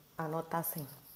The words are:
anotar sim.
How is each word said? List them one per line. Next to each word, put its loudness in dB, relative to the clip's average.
anotar 2
sim. 0